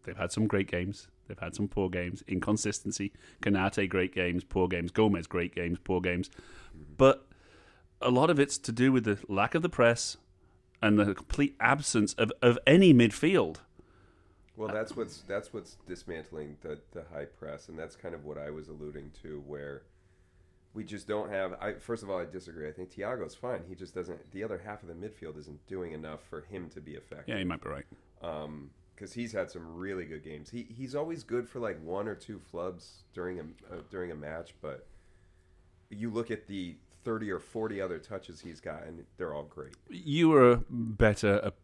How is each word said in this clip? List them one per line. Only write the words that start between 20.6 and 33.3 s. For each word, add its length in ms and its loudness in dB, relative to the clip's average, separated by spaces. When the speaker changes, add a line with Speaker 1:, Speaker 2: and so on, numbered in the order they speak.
Speaker 2:
we 120 -10
just 220 -14
don't 220 -4
have, 320 -4
I, 120 -6
first 280 -8
of 80 -12
all, 100 -2
I 60 -4
disagree. 420 -12
I 40 -8
think 220 -14
Thiago's 420 -8
fine. 320 -8
He 80 -14
just 180 -16
doesn't, 380 -10
the 120 -10
other 140 -4
half 260 -12
of 40 -16
the 60 -14
midfield 440 -12
isn't 300 -18
doing 240 -6
enough 380 -12
for 120 -12
him 280 -12
to 100 -16
be 140 -16
effective. 340 -16
Speaker 1:
Yeah, 120 -6
you 60 -2
might 160 -4
be 80 -10
right. 160 -8
Speaker 2:
Um, 480 -10
'cause 180 -16
he's 200 -8
had 180 -4
some 240 -14
really 300 -6
good 180 -12
games. 260 -16
He, 140 -12
he's 320 -12
always 280 -6
good 260 -4
for, 100 -12
like, 240 -6
one 240 -4
or 80 -6
two 240 -14
flubs 480 -8
during 260 -6